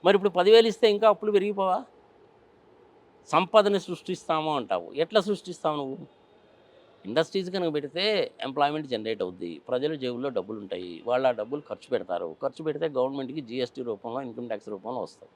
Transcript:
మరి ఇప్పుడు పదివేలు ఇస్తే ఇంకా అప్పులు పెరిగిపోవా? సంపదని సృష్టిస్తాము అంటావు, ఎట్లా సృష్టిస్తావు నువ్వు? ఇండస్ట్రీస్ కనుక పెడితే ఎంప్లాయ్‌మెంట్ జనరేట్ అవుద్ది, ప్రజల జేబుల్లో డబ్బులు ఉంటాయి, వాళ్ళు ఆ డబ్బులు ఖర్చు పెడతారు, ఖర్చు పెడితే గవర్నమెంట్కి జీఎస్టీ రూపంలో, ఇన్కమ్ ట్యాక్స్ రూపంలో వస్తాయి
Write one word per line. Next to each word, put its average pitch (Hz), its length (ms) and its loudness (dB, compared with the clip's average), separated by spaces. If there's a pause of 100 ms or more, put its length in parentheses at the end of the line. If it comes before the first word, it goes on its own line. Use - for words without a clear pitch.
మరి 196 100 8
ఇప్పుడు 196 160 2
పదివేలు 208 360 8
ఇస్తే 214 240 4
ఇంకా 208 180 4
అప్పులు 208 240 2
పెరిగిపోవా? 196 520 0 (1400)
సంపదని 196 540 4
సృష్టిస్తాము 156 760 -4
అంటావు, 92 360 -4
ఎట్లా - 280 2
సృష్టిస్తావు 180 560 -4
నువ్వు? 139 220 -8 (1080)
ఇండస్ట్రీస్ 165 440 -2
కనుక 175 240 -2
పెడితే 165 560 -2 (100)
ఎంప్లాయ్‌మెంట్ 143 480 -2
జనరేట్ 110 340 -4
అవుద్ది, 90 460 -8
ప్రజల 135 260 -2
జేబుల్లో 127 340 -6
డబ్బులు 107 320 -6
ఉంటాయి, 92 460 -10
వాళ్ళు 127 220 2
ఆ - 20 6
డబ్బులు 120 380 -6
ఖర్చు - 220 -12
పెడతారు, 87 520 -4
ఖర్చు 139 220 -6
పెడితే 156 220 -4
గవర్నమెంట్కి 135 540 -4
జీఎస్టీ 123 420 -6
రూపంలో, 117 400 -6
ఇన్కమ్ 120 240 -10
ట్యాక్స్ 110 220 -8
రూపంలో 107 340 -8
వస్తాయి - 340 -14